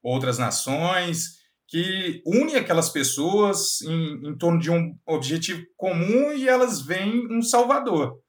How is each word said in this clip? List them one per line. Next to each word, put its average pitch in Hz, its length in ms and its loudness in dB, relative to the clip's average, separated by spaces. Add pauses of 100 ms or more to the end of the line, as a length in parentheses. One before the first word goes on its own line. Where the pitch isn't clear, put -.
outras 127 340 -2
nações, 165 1000 -2 (300)
que 180 580 -4
une 277 300 2
aquelas 165 340 2
pessoas 190 920 0
em, 151 460 -4
em 151 80 -8
torno 170 220 4
de 165 140 0
um 170 200 0 (140)
objetivo 165 560 -4 (140)
comum 196 560 2
e 262 160 0
elas 247 340 2
veem 196 480 -2
um 233 100 0
salvador. 240 800 2 (100)